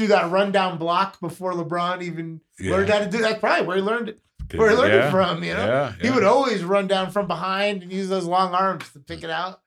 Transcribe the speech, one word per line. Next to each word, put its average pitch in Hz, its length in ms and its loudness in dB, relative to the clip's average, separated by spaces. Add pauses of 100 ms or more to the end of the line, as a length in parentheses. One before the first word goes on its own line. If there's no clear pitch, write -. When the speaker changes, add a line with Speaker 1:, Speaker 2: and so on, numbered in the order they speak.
Speaker 1:
do 214 40 2
that 175 240 4
rundown 190 480 2
block 175 400 0
before 180 340 -6
LeBron 175 480 -4
even 165 400 -10 (180)
Speaker 2:
Yeah. 95 120 -4
Speaker 1:
learned 196 180 2
how 208 100 2
to 208 60 -2
do 190 140 -4
that. - 100 0
That's 208 100 -4
probably 233 280 0
where 180 100 -4
he 196 60 0
learned 220 260 -4
it. - 100 -16 (280)
Speaker 2:
Good. - 120 -6
Speaker 1:
Where 220 120 6
he 226 40 6
learned - 180 4
Speaker 2:
Yeah. 123 140 6
Speaker 1:
it - 40 0
from, 175 320 2
you 170 100 -4
know? 185 120 -2
Speaker 2:
Yeah, 127 360 0
Speaker 1:
He 214 60 0
Speaker 2:
yeah. 262 80 2
Speaker 1:
would 226 80 4
always 226 400 4
run 196 240 0
down 190 240 0
from 202 160 -2
behind 190 560 -2
and 180 80 -16
use 190 180 -4
those 185 160 -2
long 180 300 0
arms 185 380 0
to 147 60 -20
pick 160 240 -14
it 165 60 -8
out. 170 380 -6